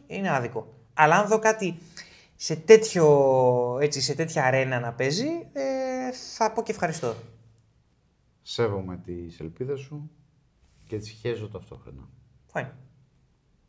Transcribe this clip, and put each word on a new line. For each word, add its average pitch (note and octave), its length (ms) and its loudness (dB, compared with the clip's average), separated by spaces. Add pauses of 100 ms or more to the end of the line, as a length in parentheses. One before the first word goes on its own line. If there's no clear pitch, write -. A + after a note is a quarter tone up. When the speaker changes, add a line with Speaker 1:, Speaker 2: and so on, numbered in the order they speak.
Speaker 1:
είναι F#3+ 240 -6
άδικο. A#2+ 420 -4 (220)
Αλλά D#3 220 6
αν G3+ 120 2
δω G#3+ 100 4
κάτι G#3+ 400 0 (580)
σε - 200 -6
τέτοιο, C3+ 1200 6
έτσι, C#3+ 200 -2
σε C#3 140 -2
τέτοια D#3+ 300 -2
αρένα C3 360 0
να A#2 120 -6
παίζει, D#3 360 -2 (240)
ε, C4 600 -6 (220)
θα G#3+ 180 0
πω A3 100 -4
και - 100 -6
ευχαριστώ. D#3+ 420 -4 (1300)
Speaker 2:
Σέβομαι F#2+ 600 -4
τις F2 360 -12
ελπίδες B2+ 400 -10
σου D3 300 -16 (760)
και A2 120 -10
τις A2 120 -12
χέζω G#2+ 380 -8
ταυτόχρονα. - 600 -20 (440)
Speaker 1:
Fine. B2+ 180 -8 (1000)